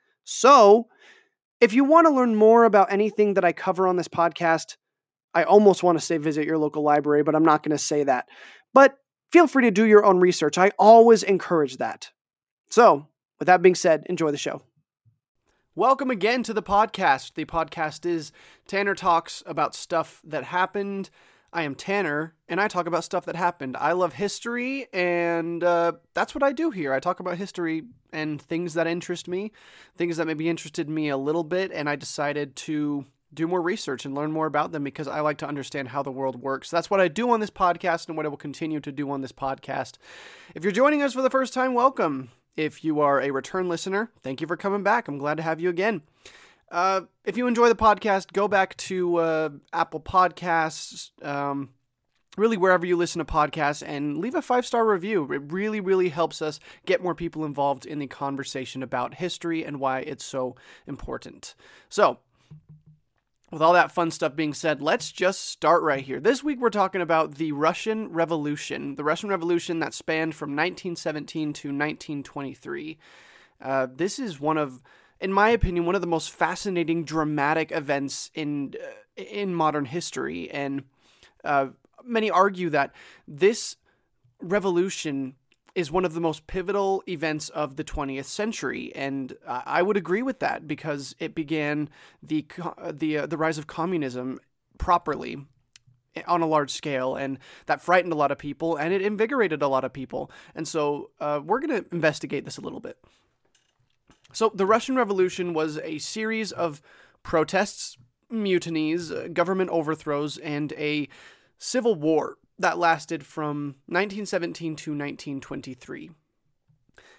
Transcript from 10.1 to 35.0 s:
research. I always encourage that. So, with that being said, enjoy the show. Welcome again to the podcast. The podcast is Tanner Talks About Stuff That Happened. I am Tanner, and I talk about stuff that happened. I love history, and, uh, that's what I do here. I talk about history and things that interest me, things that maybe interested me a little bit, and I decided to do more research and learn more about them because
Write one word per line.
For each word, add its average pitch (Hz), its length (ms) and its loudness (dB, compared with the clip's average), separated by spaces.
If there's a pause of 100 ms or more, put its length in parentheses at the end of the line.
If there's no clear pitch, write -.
research. 175 380 4
I 190 200 6
always 226 460 10
encourage 160 540 0
that. - 340 -8 (580)
So, 170 380 8 (320)
with - 60 -2
that 180 160 8
being 180 140 8
said, 160 340 2
enjoy 160 220 0
the 143 60 -2
show. - 260 -8 (1120)
Welcome 254 360 2
again 226 320 0
to 220 100 -6
the 208 80 -2
podcast. 196 720 2
The 156 120 -6
podcast 156 600 -4
is 165 260 -4 (360)
Tanner 202 260 -2
Talks 175 540 0
About 151 260 -2
Stuff - 500 -4
That 151 200 -8
Happened. 196 680 -4 (420)
I 170 120 -4
am 139 100 -4
Tanner, 160 600 -4 (120)
and 170 140 -2
I 214 60 0
talk 180 180 -2
about 165 180 -2
stuff - 220 -6
that 160 100 -8
happened. 165 440 -4
I 156 140 0
love 180 200 0
history, 240 800 -6
and, 170 720 -2
uh, 170 300 2 (200)
that's - 220 -2
what 277 80 0
I 277 80 4
do 320 180 -2
here. 151 240 -4
I 135 60 0
talk 180 200 -2
about 180 200 -6
history 160 460 -4 (260)
and 156 280 -6
things 165 360 -6
that 165 100 2
interest 170 420 -6
me, 190 240 -6 (460)
things 170 200 -2
that 165 100 -2
maybe 160 200 -4
interested 160 400 -4
me 151 220 -2
a 139 80 -2
little 151 260 -2
bit, 180 280 -2
and 147 180 -4
I 147 60 0
decided 143 600 -6
to 147 480 -4 (280)
do 160 140 -2
more 180 140 0
research 160 440 -6
and 139 80 -8
learn 151 180 -4
more 156 140 -2
about 156 280 -2
them 147 100 -4
because 139 240 -8